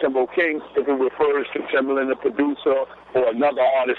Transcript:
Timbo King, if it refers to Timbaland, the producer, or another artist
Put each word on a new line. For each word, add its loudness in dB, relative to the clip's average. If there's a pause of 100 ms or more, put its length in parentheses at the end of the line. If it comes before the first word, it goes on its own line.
Timbo 0
King, 0 (160)
if 0
it 2
refers 0
to -6 (160)
Timbaland, 0
the -2
producer, 0 (300)
or 2
another 0
artist 2